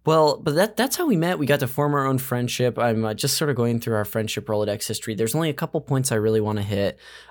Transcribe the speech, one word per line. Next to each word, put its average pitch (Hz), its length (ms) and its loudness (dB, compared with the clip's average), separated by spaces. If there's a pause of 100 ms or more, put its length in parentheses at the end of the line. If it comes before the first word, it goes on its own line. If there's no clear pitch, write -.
well, 156 300 6
but 156 200 -2
that, 208 200 2
that's 254 200 0
how 359 100 -2
we 247 100 4
met. 170 220 0
We 143 80 -2
got 143 140 4
to 135 60 -2
form 147 280 0
our 139 120 2
own 135 120 2
friendship. 123 600 -2
I'm, 113 280 2
uh, 110 80 -2
just 131 240 -2
sort 156 100 0
of 135 80 0
going 117 240 2
through 117 140 -2
our 104 100 0
friendship 110 420 -4
Rolodex 104 400 -2
history. 110 280 -6
There's 110 200 0
only 160 140 0
a 143 60 -2
couple 160 260 -4
points 131 320 0
I 117 40 0
really 110 260 2
wanna 107 200 -2
hit, 101 360 -2 (320)